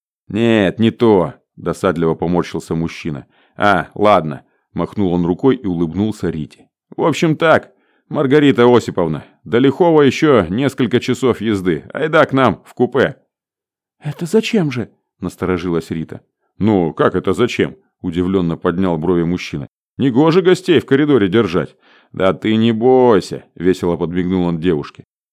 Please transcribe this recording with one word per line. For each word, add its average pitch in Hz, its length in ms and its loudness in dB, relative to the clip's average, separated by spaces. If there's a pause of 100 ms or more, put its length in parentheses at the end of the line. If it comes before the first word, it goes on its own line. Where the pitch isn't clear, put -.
(280)
«Нет, 107 500 0
не 110 120 2
то», 104 440 2 (220)
досадливо 82 580 -2
поморщился 85 600 -4
мужчина. 82 520 -8 (300)
«А, 101 380 0
ладно», 87 500 0 (280)
махнул 87 400 -4
он 87 120 0
рукой 90 320 0
и - 100 -10
улыбнулся 90 640 -4
Рите. 80 400 -10 (280)
«В - 60 -4
общем 160 340 0
так, 156 380 2 (340)
Маргарита 139 580 2
Осиповна, 92 580 2 (200)
до 104 140 -2
Лихова 151 440 4
еще 131 460 2
несколько 120 520 -2
часов 123 400 -2
езды. 92 520 -2
Айда 151 340 0
к - 60 -6
нам 131 320 0
в - 100 -20
купе». 123 420 0 (800)
«Это 151 280 -8
зачем 208 440 0
же?» 120 200 -8 (300)
насторожилась 87 720 -4
Рита. 80 300 -8 (380)
«Ну, 92 340 2
как - 220 0
это 92 180 -2
зачем?» 95 440 -2 (260)
удивленно 90 560 -2
поднял 90 400 -2
брови 85 240 0
мужчина. 82 440 -6 (300)
«Негоже 151 460 2
гостей 170 380 0
в - 60 -4
коридоре 135 420 2
держать». 90 480 -2 (360)
«Да 90 220 0
ты 107 220 -2
не 113 160 2
бойся», 117 720 2 (100)
весело 87 420 -2
подмигнул 90 480 -2
он 85 160 -4
девушке. 78 440 -4 (280)